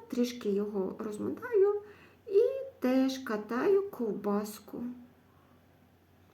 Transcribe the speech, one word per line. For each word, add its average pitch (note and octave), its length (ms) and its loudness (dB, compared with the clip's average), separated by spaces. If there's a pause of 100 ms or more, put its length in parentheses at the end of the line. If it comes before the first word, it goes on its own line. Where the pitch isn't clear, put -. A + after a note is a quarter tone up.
трішки B3 420 -2
його G3+ 480 -2
розминаю F#4+ 840 0 (440)
і G4+ 140 4 (400)
теж C4 380 2
катаю B3 720 0
ковбаску G#3 920 -4 (1500)